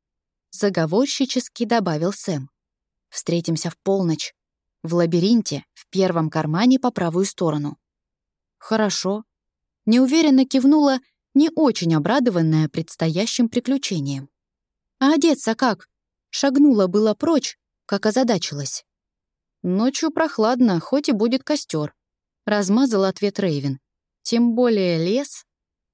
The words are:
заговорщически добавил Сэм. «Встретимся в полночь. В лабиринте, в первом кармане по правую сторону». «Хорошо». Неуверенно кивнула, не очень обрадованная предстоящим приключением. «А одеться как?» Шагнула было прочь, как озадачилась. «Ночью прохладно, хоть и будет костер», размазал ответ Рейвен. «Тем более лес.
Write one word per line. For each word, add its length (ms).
заговорщически 1080
добавил 460
Сэм. 380
«Встретимся 600
в 80
полночь. 560
В 120
лабиринте, 800
в 160
первом 400
кармане 500
по 120
правую 340
сторону». 520
«Хорошо». 680
Неуверенно 600
кивнула, 540
не 220
очень 400
обрадованная 720
предстоящим 800
приключением. 840
«А 140
одеться 420
как?» 320
Шагнула 580
было 260
прочь, 440
как 200
озадачилась. 760
«Ночью 480
прохладно, 680
хоть 280
и 60
будет 300
костер», 520
размазал 600
ответ 340
Рейвен. 400
«Тем 320
более 420
лес. 480